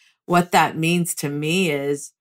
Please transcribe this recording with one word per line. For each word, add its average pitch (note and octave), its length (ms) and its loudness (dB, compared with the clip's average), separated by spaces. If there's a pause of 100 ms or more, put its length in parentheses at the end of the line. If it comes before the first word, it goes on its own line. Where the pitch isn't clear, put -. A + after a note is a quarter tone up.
(260)
What F3 260 2
that D#3+ 260 2
means E3+ 380 0
to - 140 -6
me D#3 420 -2
is C#3+ 500 -4